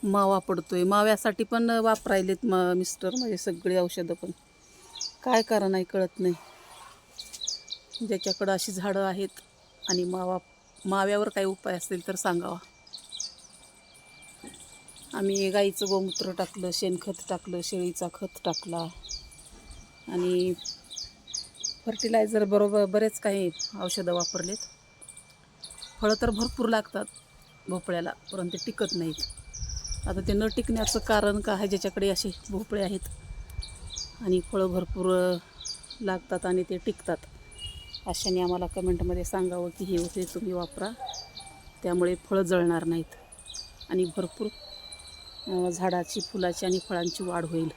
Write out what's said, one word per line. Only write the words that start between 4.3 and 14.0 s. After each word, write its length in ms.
काय 180
कारण 340
आहे 80
कळत 360
नाही. 140
ज्याच्याकडं 440
अशी 200
झाडं 280
आहेत 280
आणि 140
मावा, 340
माव्यावर 440
काही 160
उपाय 300
असतील 320
तर 80
सांगावा. 420